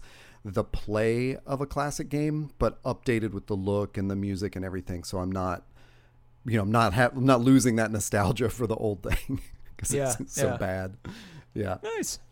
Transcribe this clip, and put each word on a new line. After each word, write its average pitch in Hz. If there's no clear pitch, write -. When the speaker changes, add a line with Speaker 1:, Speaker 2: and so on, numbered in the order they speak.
Speaker 1:
the 104
play 113
of 139
a 143
classic 143
game, 151
but 113
updated 113
with 98
the 107
look 101
and 98
the 98
music 98
and 92
everything. 90
So -
I'm 92
not, 92
you 117
know, 110
I'm 101
not 113
ha-, 123
I'm 131
not 131
losing 123
that 113
nostalgia 104
<laughs> -
for 123
the 110
old 104
thing -
<laughs> -
'cause -
Speaker 2:
Yeah, 135
Speaker 1:
it's 135
so 139
Speaker 2:
yeah. 120
Speaker 1:
bad. 95
Yeah. 95
Speaker 2:
Nice. 427